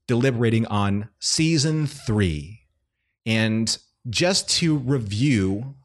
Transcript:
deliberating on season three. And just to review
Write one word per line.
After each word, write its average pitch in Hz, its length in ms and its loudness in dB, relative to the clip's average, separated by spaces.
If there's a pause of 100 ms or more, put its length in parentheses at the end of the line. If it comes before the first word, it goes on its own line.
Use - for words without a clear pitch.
deliberating 117 600 2
on 101 420 -2 (100)
season 156 680 0
three. 98 760 -2 (640)
And 113 520 0 (320)
just 175 400 0 (120)
to 160 160 2
review 117 960 0 (100)